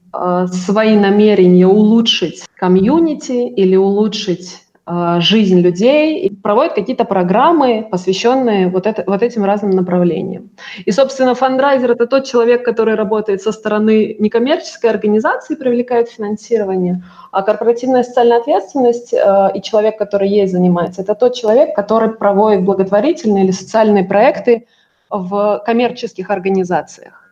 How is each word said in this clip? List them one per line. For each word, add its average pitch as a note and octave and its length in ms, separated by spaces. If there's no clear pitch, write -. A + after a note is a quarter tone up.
э, F3+ 340
свои G#3 480
намерения G3 720
улучшить G#3+ 800
комьюнити B3 920
или F#3+ 260
улучшить, G3 840
э, F3 320
жизнь F#3 420
людей, C4 580
и F#3+ 100
проводят A3 460
какие-то A3 300
программы, A3 840
посвящённые G3+ 760
вот F3+ 180
это, A3 220
вот G3 160
этим A#3 200
разным G3+ 280
направлениям. F3+ 800
И, A3 60
собственно, C4 420
фандрайзер — C4 600
это A#3+ 120
тот C4+ 200
человек, A#3+ 380
который A3+ 320
работает G#3 460
со A3 100
стороны G#3+ 680
некоммерческой A#3 720
организации, A3 640
привлекает A#3+ 540
финансирование, G3 920
а G3 100
корпоративная A#3 640
социальная A#3+ 340
ответственность, A#3+ 760
э, G3 420
и G3+ 60
человек, G#3+ 360
который G3 320
ей G3+ 180
занимается, F3+ 540
это G#3 140
тот B3 180
человек, B3 420
который A3 340
проводит G#3 540
благотворительные G3+ 840
или F#3 60
социальные G#3 520
проекты A#3 640
в G3+ 560
коммерческих A#3 640
организациях. F#3 920